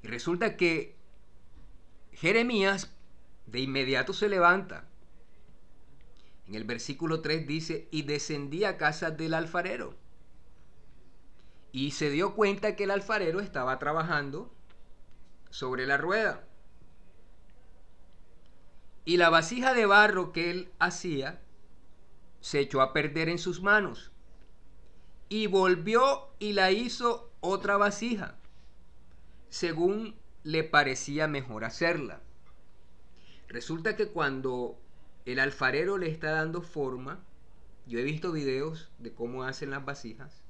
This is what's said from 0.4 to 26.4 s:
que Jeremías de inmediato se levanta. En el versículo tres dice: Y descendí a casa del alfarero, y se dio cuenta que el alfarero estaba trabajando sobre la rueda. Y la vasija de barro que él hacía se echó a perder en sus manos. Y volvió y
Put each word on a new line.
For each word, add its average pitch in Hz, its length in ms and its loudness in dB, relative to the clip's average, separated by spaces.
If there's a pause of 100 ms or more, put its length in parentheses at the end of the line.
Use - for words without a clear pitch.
que 165 400 2 (1160)
Jeremías 196 800 4 (520)
de 120 140 -4
inmediato 135 520 2
se 208 160 2
levanta. 185 600 4 (1600)
En 101 80 -8
el 113 100 -6
versículo 160 580 -2
tres 156 240 0
dice: 156 440 -2
Y 151 120 0
descendí 143 640 -2
a 190 120 2
casa 160 340 2
del 160 220 -2
alfarero, 175 640 -2 (1800)
y 135 200 0
se 147 180 0
dio 185 240 2
cuenta 202 420 4
que 202 80 0
el 196 60 2
alfarero 196 500 2
estaba 131 380 0
trabajando 151 760 0 (960)
sobre 127 380 -4
la 139 100 4
rueda. 185 480 2 (2500)
Y 170 120 4
la 170 140 10
vasija 240 420 6
de 233 140 6
barro 202 460 8
que 170 180 0
él 180 280 -4
hacía 160 600 0 (1000)
se - 200 0
echó 139 220 4
a 131 100 4
perder 156 380 2
en 175 80 0
sus 180 240 -4
manos. 196 500 4 (1200)
Y 214 120 2
volvió 190 840 6 (100)
y 208 140 -2